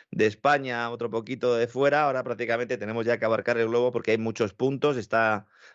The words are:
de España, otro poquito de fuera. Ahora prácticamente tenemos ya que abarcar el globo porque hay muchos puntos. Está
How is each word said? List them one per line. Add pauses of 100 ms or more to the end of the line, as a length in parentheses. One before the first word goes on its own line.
(120)
de
España,
otro
poquito
de
fuera.
Ahora
prácticamente
tenemos
ya
que
abarcar
el
globo
porque
hay
muchos
puntos.
Está (260)